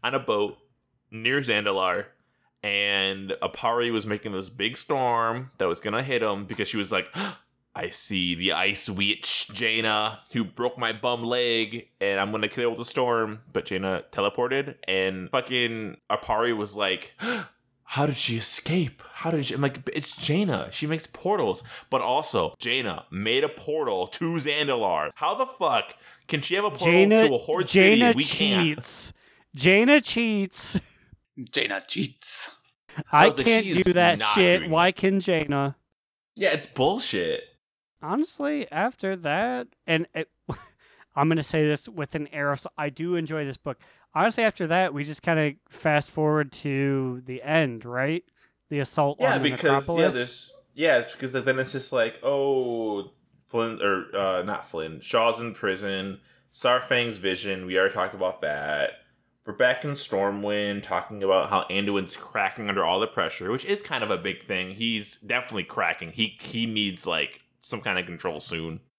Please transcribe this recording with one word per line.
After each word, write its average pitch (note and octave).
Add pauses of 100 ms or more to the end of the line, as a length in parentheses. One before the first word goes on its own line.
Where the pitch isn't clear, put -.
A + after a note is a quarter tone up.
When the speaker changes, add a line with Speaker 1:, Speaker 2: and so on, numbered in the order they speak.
Speaker 1:
on B2
a C3+
boat G#2 (540)
near A#2
Zandalar, G2+ (540)
and G2
Apari A#2+
was A2
making G#2+
this F#2
big A#2
storm B2
that F#2+
was F2
gonna A2
hit C3
him G2+
because G2+
she -
was G2+
like, F#2 (360)
<gasps> -
"I F2
see F2+
the F2+
Ice G2
Witch, G2+
Jaina, A2 (140)
who A#2
broke B2
my A2+
bum A#2
leg, A#2 (140)
and G2
I'm G2+
gonna G#2+
kill B2
her A#2
with A#2
a A#2+
storm." A2+ (140)
But F2+
Jaina F#2+
teleported, B2+ (140)
and F#2+
fucking A#2+ (140)
Apari A2+
was G2+
like, F#2+
<gasps> - (600)
"How C#3
did C3+
she A#2
escape? - (100)
How -
did D3
she?" A2
I'm C3+
like, C#3
"It's D3
Jaina. D#3
She -
makes D#3
portals." E3 (260)
But C3
also, A#2
Jaina A#2
made A2
a -
portal B2
to E3
Zandalar. B2
How F3
the B3+
fuck D3+ (340)
can D3
she E3+
have G3+
a G#3
portal E3
Speaker 2:
Jaina, G#3
Speaker 1:
to B2+
a -
Horde F3
Speaker 2:
Jaina G#3+
Speaker 1:
city? A#3
We C#3+
can't. D#3
Speaker 2:
cheats. - (400)
Jaina G#3
cheats. G#3+ (720)
Speaker 3:
Jaina G#2
cheats. - (560)
Speaker 2:
I D3+
Speaker 1:
I -
was -
like, C#3
Speaker 2:
can't A3+
Speaker 1:
"She F#3+
is F3+
Speaker 2:
do F3+
that F3
Speaker 1:
not G#3+
Speaker 2:
shit. F#3
Speaker 1:
doing E3+
Speaker 2:
Why E3+
Speaker 1:
that." F#3+
Speaker 2:
can F#3+
Jaina? C#3+ (600)
Speaker 1:
Yeah, F3+
it's D3+
bullshit. B2+ (580)
Speaker 2:
Honestly, C#4+
after F#3+
that, G#3 (200)
and E3
it, D#3+ (200)
<laughs> -
I'm D3
gonna D#3+
say D#3
this D3+
with D#3+
an D3+
arrow, C#3+
so -
I D3
do E3+
enjoy D#3
this C3+
book. - (360)
Honestly, A3
after G3+
that, E3+
we C#3+
just D3
kinda D#3 (160)
fast D3
forward D3+
to C3+
the B2+
end, C3
right? C3+ (460)
The D3
assault C#3+
Speaker 1:
Yeah, B3+
Speaker 2:
on C3+
the D3
Speaker 1:
because, C#3
Speaker 2:
Necropolis. D#3+
Speaker 1:
yeah, B2
there's, - (200)
yeah, D3
it's A#2
because C3
then C3
it's C3
just C3
like, A#2
oh, B2 (360)
Flynn, A2+
or, F#2+ (100)
uh, F#2+
not G2+
Flynn, D#2+
Shaw's A2+
in A#2
prison, G2 (340)
Saurfang's B2
vision, F#2
we F#2
already F#2+
talked F#2
about F#2
that. D2 (540)
We're G#2+
back B2
in D3
Stormwind, G2+
talking G2
about F#2+
how G2
Anduin's G2
cracking G#2
under G2
all F#2
the A2
pressure, F2+
which C3
is G3+
kind B2
of G#2
a F#2+
big F#2
thing. F#2
He's A2
definitely A2
cracking. E2+
He, A2
he A2+
needs, G#2
like, D#2+ (180)
some -
kind F#2
of F2
control E2+
soon. E2 (200)